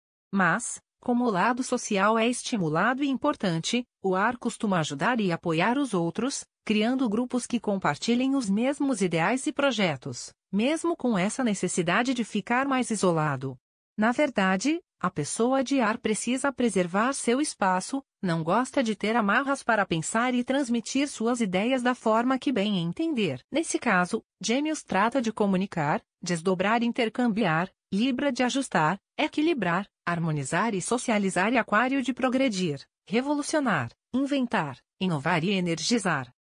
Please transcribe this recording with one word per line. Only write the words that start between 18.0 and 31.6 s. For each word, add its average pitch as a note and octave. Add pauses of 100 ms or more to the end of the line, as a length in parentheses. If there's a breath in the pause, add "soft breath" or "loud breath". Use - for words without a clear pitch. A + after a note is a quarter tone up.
não E3
gosta A#3
de A3
ter A3
amarras B3
para G#3+
pensar A3+
e B3
transmitir C4
suas A#3
ideias A3+
da B3
forma A#3
que C#4+
bem G3+
entender. F3 (100)
Nesse D#4+
caso, F#3+ (200)
Gêmeos C#4+
trata A3
de A3+
comunicar, F#3+ (200)
desdobrar F#3
e -
intercambiar, A3 (200)
Libra C4
de B3+
ajustar, G3+ (180)
equilibrar, G#3 (180)
harmonizar E3+
e F3+
socializar G#3
e C4
Aquário A#3+